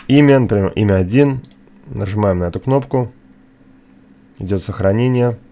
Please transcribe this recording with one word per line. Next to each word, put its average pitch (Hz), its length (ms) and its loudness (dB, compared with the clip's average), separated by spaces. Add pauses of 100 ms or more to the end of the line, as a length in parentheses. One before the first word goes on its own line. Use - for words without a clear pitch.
имя, 139 320 6
например, 101 360 -2
имя 101 200 2
один. 127 460 0 (460)
Нажимаем 101 520 -2
на 90 60 -2
эту 87 140 -6
кнопку. 131 520 -2 (1300)
Идет 92 240 -4
сохранение. 117 720 0 (140)